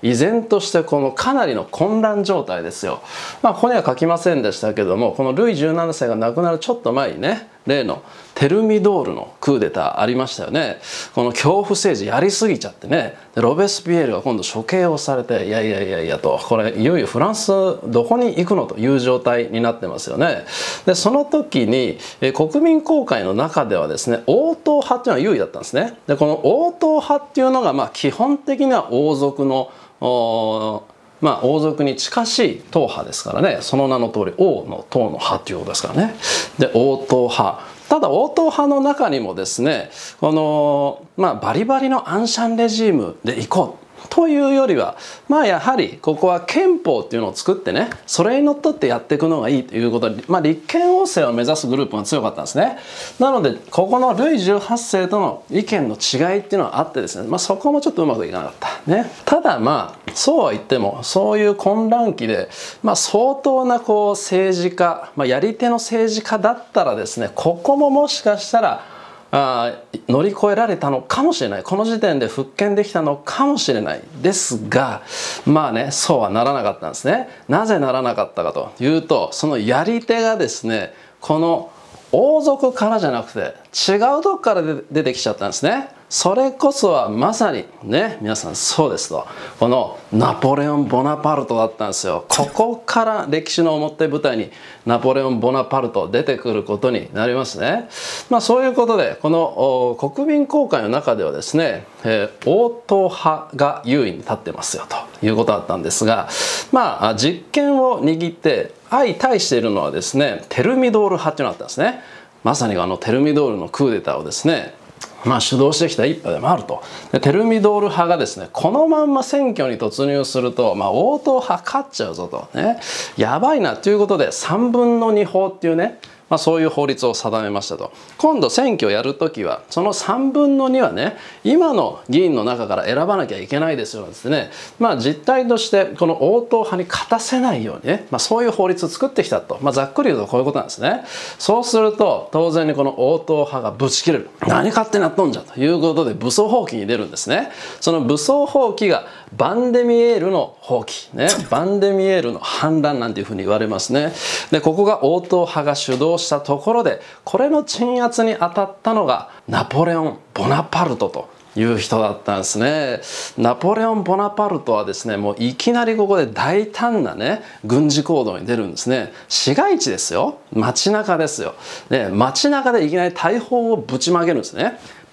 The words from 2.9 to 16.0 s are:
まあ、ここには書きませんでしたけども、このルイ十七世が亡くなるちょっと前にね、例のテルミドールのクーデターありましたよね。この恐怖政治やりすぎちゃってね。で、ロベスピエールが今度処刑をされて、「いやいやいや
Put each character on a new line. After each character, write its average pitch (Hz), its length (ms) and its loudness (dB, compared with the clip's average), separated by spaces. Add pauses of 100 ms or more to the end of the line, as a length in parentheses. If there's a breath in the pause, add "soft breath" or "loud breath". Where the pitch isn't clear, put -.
ま 226 100 4
あ、 - 40 -2
こ - 60 -2
こ 240 80 4
に 254 40 2
は 196 100 2
書 127 120 0
き 160 100 0
ま 170 140 2
せ 170 160 2
ん 131 80 0
で 104 80 2
し - 80 -8
た 107 160 -2
け 104 80 2
ど 92 120 2
も、 110 180 0
こ 139 100 -2
の 131 100 0
ル 220 160 2
イ 202 60 0
十 156 180 0
七 165 180 0
世 135 160 -2
が 117 80 0
亡 113 180 0
く 165 100 0
な 170 80 2
る 165 80 -2
ち - 100 -8
ょ 247 40 2
っ 233 80 -4
と 117 120 0
前 131 200 0
に 78 80 -8
ね、 196 280 -4 (160)
例 139 180 2
の 92 200 -6 (320 loud breath)
テ 139 140 4
ル 202 120 4
ミ 214 180 4
ド 190 220 2
ー - 40 -2
ル 92 100 -4
の 55 260 -12
ク 143 140 4
ー 120 40 2
デ 95 120 0
タ 92 100 -2
ー - 180 -2
あ 104 60 2
り 123 100 0
ま 131 120 -2
し - 80 -10
た 101 80 -8
よ - 80 -8
ね。 127 260 -2 (380 loud breath)
こ 123 80 2
の 120 80 0
恐 139 180 2
怖 196 220 2
政 190 280 0
治 98 60 -4
や 113 140 0
り 185 100 4
す 202 180 0
ぎ 175 120 0
ち 104 80 -10
ゃ - 20 -8
っ - 60 -20
て - 100 -18
ね。 131 320 -2 (160 loud breath)
で、 113 80 0
ロ 120 140 4
ベ 196 120 2
ス - 160 -6
ピ 170 100 0
エ 165 100 2
ー 131 40 0
ル 113 60 0
が 90 80 -2
今 123 160 -2
度 92 60 -4
処 - 200 -6
刑 180 220 0
を 156 140 0
さ 139 160 -2
れ 123 80 -2
て、 104 240 -2
「い - 20 -4
や 110 140 0
い 110 60 0
や 98 120 -2
い 95 80 -4
や 85 140 -2